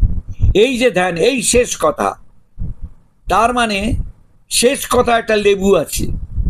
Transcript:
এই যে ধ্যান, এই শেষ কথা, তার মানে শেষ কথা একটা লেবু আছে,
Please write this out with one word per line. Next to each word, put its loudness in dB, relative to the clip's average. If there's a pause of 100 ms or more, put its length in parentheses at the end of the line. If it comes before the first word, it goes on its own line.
(540)
এই 2
যে 4
ধ্যান, -2
এই 2
শেষ 0
কথা, 0 (1160)
তার 0
মানে -2 (720)
শেষ 0
কথা 2
একটা -2
লেবু 2
আছে, -2 (440)